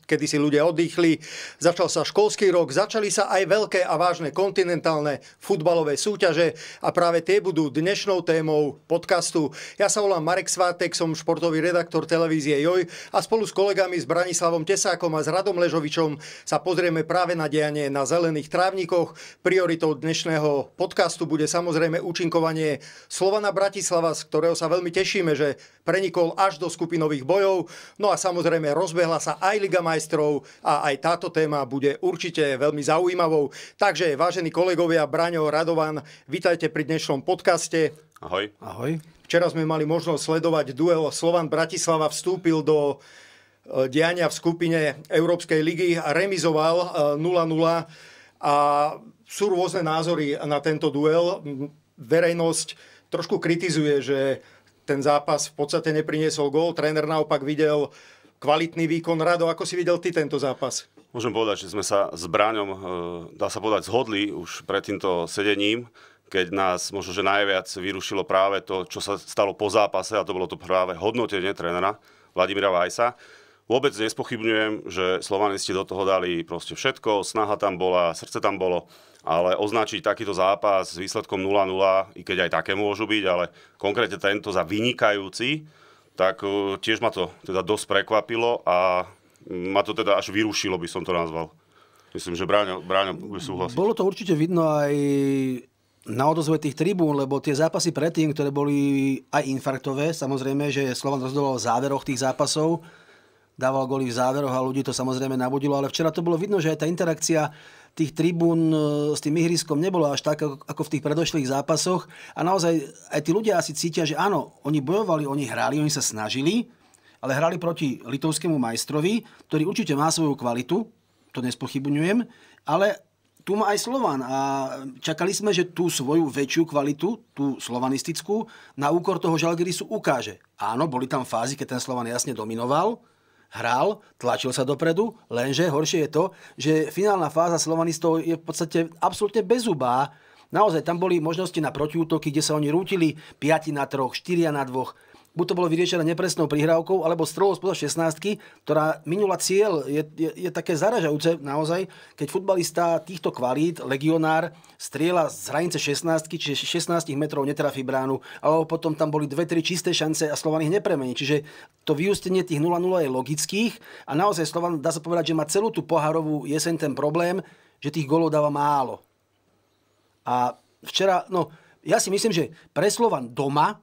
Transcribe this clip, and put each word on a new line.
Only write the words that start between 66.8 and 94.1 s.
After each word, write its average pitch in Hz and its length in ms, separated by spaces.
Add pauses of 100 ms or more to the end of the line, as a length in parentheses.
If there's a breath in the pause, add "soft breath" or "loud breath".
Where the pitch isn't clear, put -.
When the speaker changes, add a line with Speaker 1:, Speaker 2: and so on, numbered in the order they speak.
Speaker 2:
možno, 92 240
že 95 80
najviac 98 480
vyrušilo 95 560
práve 95 400
to, 95 240
čo - 80
sa 98 240
stalo 101 320
po 104 160
zápase, 101 480
a 92 80
to 95 80
bolo 90 160
to 92 80
práve 92 400
hodnotenie 101 560
trénera 87 480 (320 soft breath)
Vladimíra 95 400
Vajsa. 90 400 (560 loud breath)
Vôbec 127 240
nespochybňujem, 110 960
že 92 320
slovanisti 98 480
do 95 160
toho 92 160
dali 90 400
proste 85 320
všetko, 107 480
snaha 104 400
tam 95 160
bola, 87 400
srdce - 240
tam 101 160
bolo, 90 320 (300 loud breath)
ale 87 340
označiť 107 460
takýto 101 320
zápas 95 640
s - 20
výsledkom 95 460
nula 98 240
nula, 95 480
i 90 80
keď 90 240
aj 82 80
také 82 180
môžu 104 300
byť, 104 240
ale 87 240 (240 soft breath)
konkrétne 101 400
tento 101 340
za 92 140
vynikajúci, 110 1040 (480 soft breath)
tak, 92 260
e, 98 400
tiež 110 220
ma 107 80
to 90 180 (140)
teda 95 180
dosť 101 240
prekvapilo 113 800
a 90 420 (400 soft breath)
ma 92 380
to 104 80
teda 101 260
až 98 160
vyrušilo, 101 460
by 85 80
som 87 160
to 85 80
nazval. 82 400 (640 soft breath)
Myslím, - 180
že 90 140
Bráňo, 95 340
Bráňo 95 380
bude 101 240
súhlasiť. 92 320
Speaker 3:
Bolo 196 180
to 214 140
určite 196 260